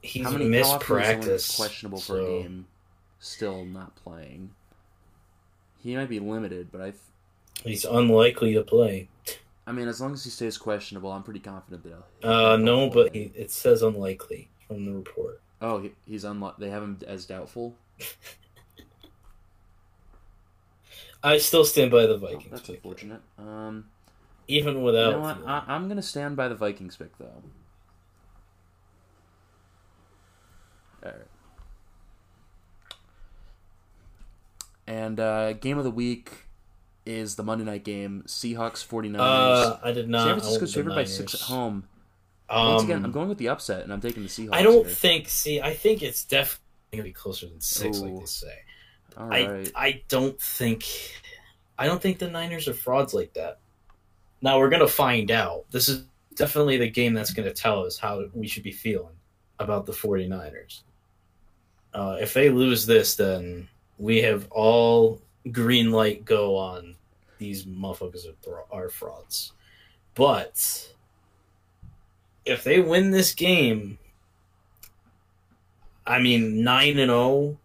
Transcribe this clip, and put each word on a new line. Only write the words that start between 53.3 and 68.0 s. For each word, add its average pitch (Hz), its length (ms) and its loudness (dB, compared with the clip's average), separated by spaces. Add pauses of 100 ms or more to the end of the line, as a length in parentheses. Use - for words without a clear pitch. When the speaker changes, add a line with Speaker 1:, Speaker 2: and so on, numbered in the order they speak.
Speaker 1:
that. 80 240 -10 (840)
Now, 135 160 4
we're 135 100 6
gonna 160 200 6
find 120 420 2
out. 113 400 0
This 127 180 0
is 135 160 -2 (300)
definitely 147 420 2
the 120 140 0
game 120 240 2
that's 107 180 -2
gonna 104 200 -4
tell 104 340 -2
us - 120 -8
how 104 260 -4 (100)
we 110 120 -6
should 98 180 -8
be 98 80 -8
feeling 95 420 -6 (440)
about 104 280 -2
the 104 60 -10
forty-niners. 92 880 -6 (1120)
Uh, 95 260 -4
if 104 140 -4
they 139 160 8
lose 123 340 4
this, 113 320 6
then 90 520 -2 (300)
we 110 240 2
have 104 280 0
all 113 720 6 (280)
green 117 420 4
light 107 340 2
go 104 300 2
on 92 380 -8 (440)
these 98 260 -10
motherfuckers 92 600 -10 (200)